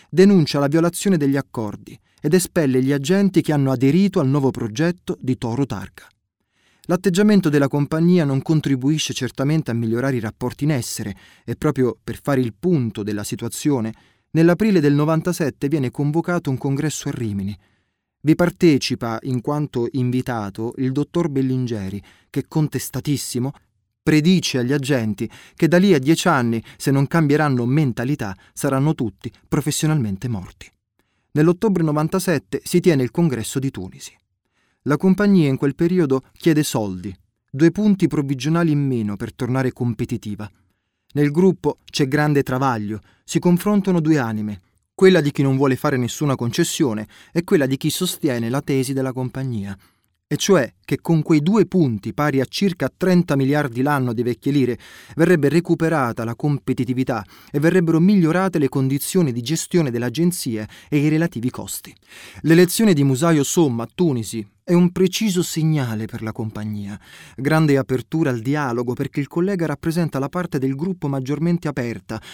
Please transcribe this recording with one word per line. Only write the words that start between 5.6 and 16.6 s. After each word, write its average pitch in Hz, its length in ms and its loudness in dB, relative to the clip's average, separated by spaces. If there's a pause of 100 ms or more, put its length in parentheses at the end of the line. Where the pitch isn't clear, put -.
Targa. 98 420 -12 (800)
L'atteggiamento 190 600 4
della 143 200 2
compagnia 160 580 2
non 135 160 0
contribuisce 143 720 0
certamente 139 560 -2
a 113 40 -2
migliorare 117 420 -2
i 113 40 -2
rapporti 120 440 -6
in 147 60 2
essere 110 460 -4 (280)
e 120 120 -6
proprio 127 460 0
per - 180 -10
fare 139 200 0
il 120 120 -2
punto 131 500 -2
della 104 220 -4
situazione, 117 720 -2 (380)
nell'aprile 175 480 4
del 143 120 4
novantasette 151 760 0
viene 135 220 -2
convocato 165 600 -2
un 131 80 -2
congresso 143 500 -4